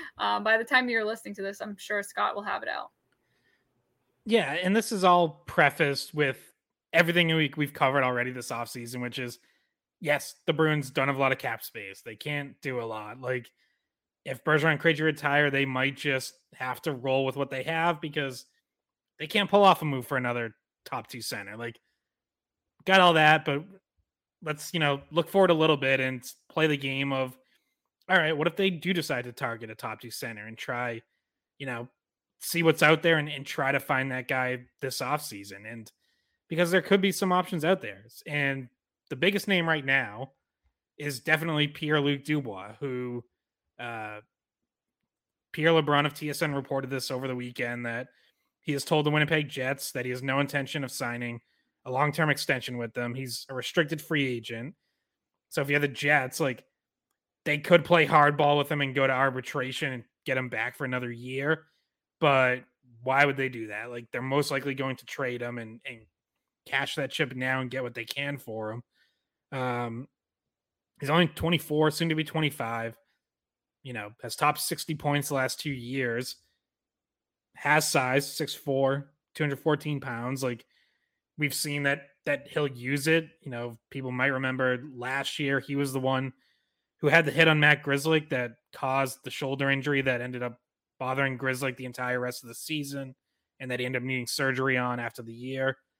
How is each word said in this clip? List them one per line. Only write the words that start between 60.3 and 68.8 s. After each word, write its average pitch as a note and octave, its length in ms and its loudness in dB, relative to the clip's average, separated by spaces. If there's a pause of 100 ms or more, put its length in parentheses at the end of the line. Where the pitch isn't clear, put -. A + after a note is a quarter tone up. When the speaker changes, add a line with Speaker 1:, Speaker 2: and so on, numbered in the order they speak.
Speaker 2:
him B2+ 120 -2
back A2+ 260 -6
for D3 100 -8
another B2 280 -4
year. C3 540 -4 (520)
But C3 460 4 (400)
why C3+ 200 6
would C#3 120 2
they C3+ 140 -2
do A2+ 180 -10
that? G#2+ 220 -10
Like, A#2+ 200 -12
they're B2+ 100 -6
most C3+ 300 0
likely C3+ 240 -4
going C3 220 -4
to - 100 -20
trade B2 360 -6
him A#2+ 160 -8
and, A2+ 300 -14
and A#2 120 -16 (640)
cash C#3 280 -2
that C#3 160 -4
chip C3+ 240 -4
now C3 280 -2
and B2+ 80 -6
get C3 120 -6
what A#2+ 120 -8
they A#2 100 -10
can C#3+ 320 -6
for A2 340 -8
him. - 880 -14